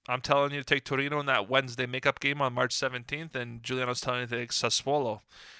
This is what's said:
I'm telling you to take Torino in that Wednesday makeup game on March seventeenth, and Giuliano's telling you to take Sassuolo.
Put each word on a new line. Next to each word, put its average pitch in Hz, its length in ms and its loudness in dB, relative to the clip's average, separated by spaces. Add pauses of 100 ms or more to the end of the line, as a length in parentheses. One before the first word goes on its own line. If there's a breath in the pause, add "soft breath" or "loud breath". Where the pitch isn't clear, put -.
I'm 123 140 -2
telling 143 320 4
you 143 80 -4
to - 40 -6
take 139 200 2
Torino 143 340 -2
in 143 80 -6
that 117 200 2
Wednesday 127 380 2
makeup 131 340 0
game 139 220 0
on 131 120 2
March 123 200 2
seventeenth, 139 640 -4
and 120 260 -8
Giuliano's 123 400 -2
telling 123 200 -2
you 123 60 -4
to 120 120 -4
take 120 100 -6
Sassuolo. 123 720 0 (380 loud breath)